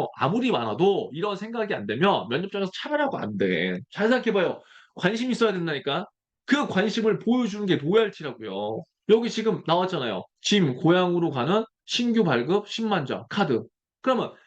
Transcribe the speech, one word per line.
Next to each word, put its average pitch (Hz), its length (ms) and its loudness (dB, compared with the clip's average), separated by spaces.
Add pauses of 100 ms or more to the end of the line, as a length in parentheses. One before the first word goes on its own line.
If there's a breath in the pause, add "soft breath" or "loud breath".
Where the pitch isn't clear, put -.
(180)
아무리 220 340 0
많아도 135 600 0
이런 196 220 -4
생각이 220 400 -6
안 104 100 -8
되면 131 440 0
면접장에서 190 420 -4 (100)
차별하고 294 380 -2
안 214 180 -8
돼. 92 400 0 (140)
잘 208 180 0
생각해봐요. 202 500 0 (360 soft breath)
관심 226 340 -2
있어야 220 240 2
된다니까. 160 540 -4 (400)
그 277 200 2
관심을 208 520 2
보여주는 220 480 0
게 170 100 4
로열티라고요. 135 1040 -2 (280)
여기 233 200 6
지금 208 380 -2
나왔잖아요. 156 560 0 (180)
짐 170 360 4
고향으로 175 520 4
가는 151 340 0 (220)
신규 233 380 0
발급 156 440 2
십만 208 380 -2
장 113 240 -6
카드. 151 320 0 (400)
그러면 247 320 -2 (140)